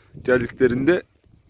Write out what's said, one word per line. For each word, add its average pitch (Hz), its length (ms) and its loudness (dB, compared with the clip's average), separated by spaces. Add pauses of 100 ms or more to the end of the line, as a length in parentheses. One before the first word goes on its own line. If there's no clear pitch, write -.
(240)
Geldiklerinde, 127 800 0 (480)